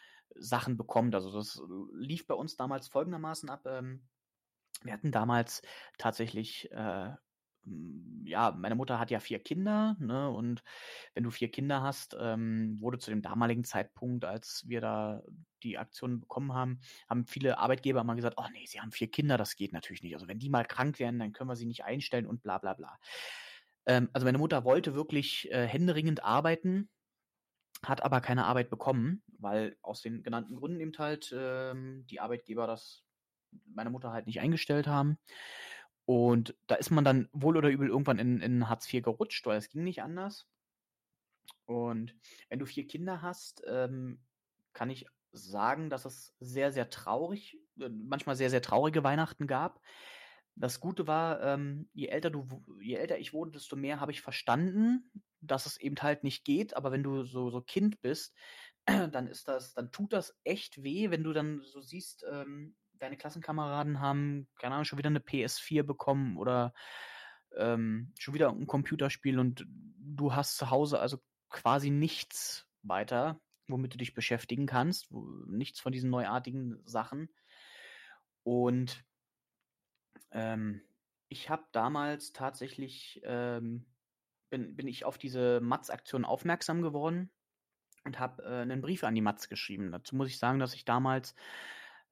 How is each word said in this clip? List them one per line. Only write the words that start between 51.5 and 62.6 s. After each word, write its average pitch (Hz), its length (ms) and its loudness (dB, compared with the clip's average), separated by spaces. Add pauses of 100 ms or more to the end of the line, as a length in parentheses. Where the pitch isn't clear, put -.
je 143 140 -4
älter 160 240 0
du 139 180 -6
w-, 101 340 -16
je 117 120 -4
älter 165 220 -2
ich - 140 -8
wurde, 156 200 -6
desto 143 240 -12
mehr 139 260 -4
habe 147 100 -2
ich 143 100 -8
verstanden, 190 880 2 (300)
dass 143 260 0
es - 120 -8
eben 143 240 -4
halt 147 220 2
nicht 139 200 -2
geht. 180 320 2
Aber 135 160 -2
wenn 135 120 0
du 135 200 0
so, 127 260 -2
so 123 120 -4
Kind 208 400 2
bist, - 340 -4 (240)
<clears throat> - 260 -14
dann 151 420 2
ist - 200 -12
das, 131 260 -4
dann 123 180 -8
tut 202 220 -4
das - 300 -2
echt 156 400 -4
weh, 180 280 0
wenn 160 120 0
du 156 80 0
dann 151 300 0
so 139 180 -18
siehst, 160 500 -14
ähm, 143 460 -10 (180)